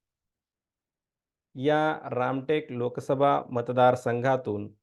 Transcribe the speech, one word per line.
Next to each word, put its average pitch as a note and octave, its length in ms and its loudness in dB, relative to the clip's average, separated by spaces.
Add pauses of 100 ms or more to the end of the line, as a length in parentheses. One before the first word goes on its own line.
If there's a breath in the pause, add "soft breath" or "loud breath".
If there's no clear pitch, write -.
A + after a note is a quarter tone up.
(1500)
या D3+ 460 0 (100)
रामटेक C3 640 -2
लोकसभा C3+ 800 0
मतदारसंघातून A#2+ 1160 2 (140)